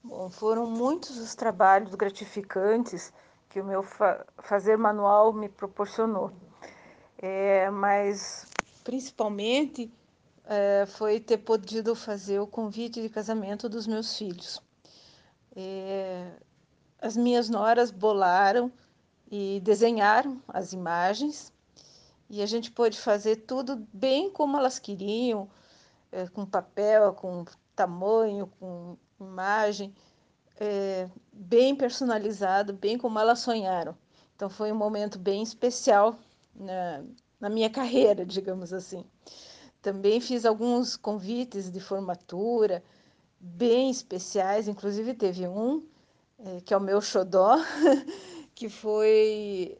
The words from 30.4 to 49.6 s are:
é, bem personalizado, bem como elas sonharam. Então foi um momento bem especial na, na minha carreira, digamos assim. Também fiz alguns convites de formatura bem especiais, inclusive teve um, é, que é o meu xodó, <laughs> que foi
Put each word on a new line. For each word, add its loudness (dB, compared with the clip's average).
é, -4
bem 4
personalizado, 0
bem -2
como -2
elas 4
sonharam. -2
Então -6
foi -4
um -2
momento -2
bem 0
especial 4
na, -8
na -6
minha 0
carreira, 2
digamos -6
assim. -12
Também 2
fiz -4
alguns 2
convites -6
de -10
formatura -2
bem 2
especiais, -2
inclusive -4
teve -2
um, -2
é, -12
que -2
é 4
o 2
meu 2
xodó, 4
<laughs> -16
que -10
foi 2